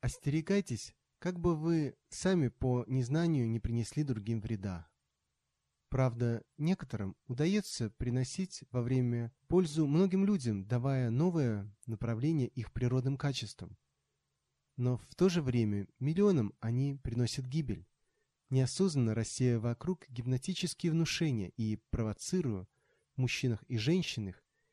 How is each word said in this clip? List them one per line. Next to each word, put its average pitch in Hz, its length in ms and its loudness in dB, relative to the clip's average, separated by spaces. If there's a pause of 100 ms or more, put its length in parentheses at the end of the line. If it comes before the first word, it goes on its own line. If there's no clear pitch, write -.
Остерегайтесь, 151 920 -2 (240)
как 175 200 -4
бы 170 160 2
вы 156 400 2 (140)
сами 175 400 2
по 123 380 0
незнанию 131 640 2
не 113 100 0
принесли 117 440 -2
другим 113 360 -2
вреда. 98 480 -6 (1000)
Правда, 120 540 0 (140)
некоторым 147 580 -2 (120)
удается 147 640 0
приносить 127 800 -4
во 123 100 0
время 120 500 0 (160)
пользу 160 400 4
многим 185 380 4
людям, 123 400 0
давая 123 440 0
новое 120 640 0 (120)
направление 117 640 0
их 117 220 -8
природным 127 460 0
качествам. 104 600 -6 (1000)
Но 123 200 0
в - 180 -14
то 185 140 4
же 170 120 0
время 110 460 0 (120)
миллионам 160 600 2
они 131 420 -2
приносят 120 440 -2
гибель, 123 420 -4 (640)
неосознанно 131 680 2
рассеивая 117 440 2
вокруг 120 500 -4
гипнотические 127 840 -2
внушения 156 640 0
и 107 240 -2 (120)
провоцируя 110 760 -2 (480)
в - 60 -8
мужчинах 123 420 0
и 123 140 -4
женщинах 110 680 -2 (300)